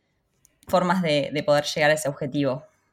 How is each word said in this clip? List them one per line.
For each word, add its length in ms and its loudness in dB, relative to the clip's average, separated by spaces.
formas 340 0
de, 300 0
de 100 -2
poder 220 2
llegar 260 2
a 40 4
ese 140 -4
objetivo. 560 -4